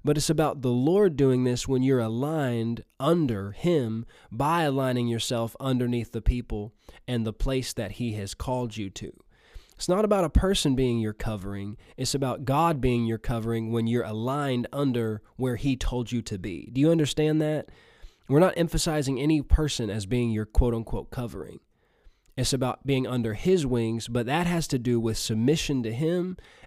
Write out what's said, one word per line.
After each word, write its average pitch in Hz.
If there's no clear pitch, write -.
but 147
it's -
about 147
the 127
Lord 160
doing 127
this 123
when 131
you're 131
aligned 117
under 127
him 117
by 151
aligning 131
yourself 117
underneath 120
the 113
people 113
and 120
the 113
place 131
that 98
he 120
has 101
called 123
you 101
to. -
It's -
not 220
about 202
a 147
person 190
being 123
your 107
covering. 101
It's -
about 131
God 147
being 120
your 113
covering 113
when 113
you're 120
aligned 123
under 120
where 123
he 135
told 123
you 117
to 104
be. 87
Do 131
you 156
understand 156
that? 151
We're 139
not 185
emphasizing 151
any 151
person 131
as 101
being 120
your 107
quote-unquote 117
covering. 104
It's 127
about 127
being 131
under 113
his 175
wings, 117
but 117
that 165
has 170
to 135
do 117
with 113
submission 127
to 110
him 175